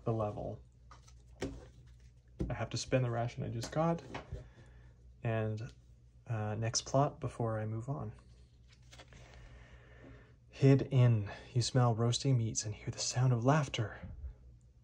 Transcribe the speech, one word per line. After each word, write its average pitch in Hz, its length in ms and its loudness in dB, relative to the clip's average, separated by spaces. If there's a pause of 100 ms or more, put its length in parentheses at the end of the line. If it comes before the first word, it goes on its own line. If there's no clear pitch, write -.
the 117 80 0
level. 107 460 -4 (1900)
I - 40 -2
have - 160 -6
to - 60 -6
spend 127 280 0
the 120 60 0
ration 120 320 -2
I 107 60 -4
just 117 240 -8
got. 170 300 0 (1200)
And, 110 380 -2 (680)
uh, 107 300 -2
next 113 240 -2
plot - 380 0
before 113 400 -4
I 110 60 -4
move 113 220 -6
on. 131 240 -6 (2500)
Hid 135 400 6
in. 120 360 6 (260)
You 120 80 2
smell 120 320 4
roasting 120 440 2
meats 110 260 -2
and 107 100 -6
hear - 160 -8
the - 80 -8
sound 127 340 2
of 117 120 0
laughter. 135 540 2 (840)